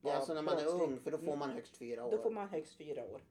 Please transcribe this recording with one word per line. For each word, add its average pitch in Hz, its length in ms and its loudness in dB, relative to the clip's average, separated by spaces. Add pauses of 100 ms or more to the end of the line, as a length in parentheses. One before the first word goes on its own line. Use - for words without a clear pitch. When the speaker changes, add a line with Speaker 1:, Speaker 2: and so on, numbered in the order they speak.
Speaker 1:
Det - 80 -2
är - 40 4
Speaker 2:
av 147 60 4
Speaker 1:
alltså 139 140 0
när 156 80 0
man 165 160 4
är 156 40 2
Speaker 2:
brottsling. 170 200 4 (120)
Speaker 1:
ung, 127 60 -4
för 151 120 -4
då 156 60 -2
får 160 100 -4
Speaker 2:
Mm. 147 120 0
Speaker 1:
man 139 100 0
högst 117 280 -8
fyra 117 320 -6
Speaker 2:
Då 214 80 4
Speaker 1:
år. 220 60 2
Speaker 2:
får 226 80 4
man 208 180 -4
högst 160 280 -4
fyra 147 260 -6
år. 110 280 -10